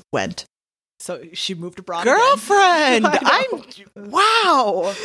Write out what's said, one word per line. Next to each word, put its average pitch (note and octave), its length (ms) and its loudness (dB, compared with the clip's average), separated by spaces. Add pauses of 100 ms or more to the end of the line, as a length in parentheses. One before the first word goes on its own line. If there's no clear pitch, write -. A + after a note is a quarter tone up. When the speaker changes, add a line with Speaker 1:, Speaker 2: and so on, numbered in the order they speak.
(120)
Speaker 1:
went. G2 340 -6 (540)
So D#3+ 220 -12 (120)
she - 200 -8
moved F3 240 -12
abroad F3+ 240 -8
again. A#3+ 140 2
Speaker 2:
Girlfriend! F#4 920 2
Speaker 1:
<laughs> D4 40 0
I F#4+ 400 0
know. F#4 120 -10 (320)
Speaker 2:
I'm, G#3 140 -18
wow! C#4 960 0